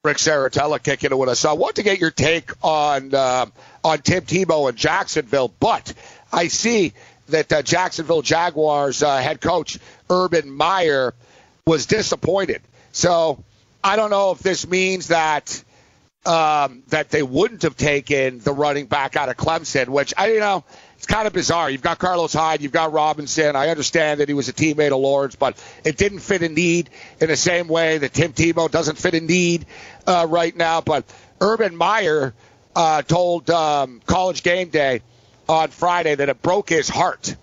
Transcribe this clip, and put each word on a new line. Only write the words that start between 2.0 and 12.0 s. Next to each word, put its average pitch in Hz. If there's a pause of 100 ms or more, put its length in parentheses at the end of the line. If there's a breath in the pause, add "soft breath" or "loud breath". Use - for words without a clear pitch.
take 160 (120)
on, 147
uh, 127 (360 loud breath)
on 160
Tim 175
Tebow 165
and 117
Jacksonville, 143
but 196 (400 loud breath)
I 170
see 208 (360 loud breath)
that, 151
uh, 151
Jacksonville 165
Jaguars, 151
uh, 143
head 143
coach 165 (280 loud breath)
Urban 170
Meyer 151 (500 soft breath)
was 160
disappointed. 190 (300 soft breath)